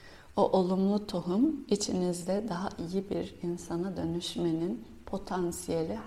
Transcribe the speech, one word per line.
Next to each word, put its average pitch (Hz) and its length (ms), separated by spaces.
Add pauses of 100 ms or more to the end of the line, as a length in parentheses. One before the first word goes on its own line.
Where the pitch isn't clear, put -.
(360)
O 208 60
olumlu 190 640
tohum 196 600
içinizde 185 800
daha 185 200 (100)
iyi 190 320
bir 185 320
insana 175 540
dönüşmenin 170 880 (220)
potansiyeli 180 1000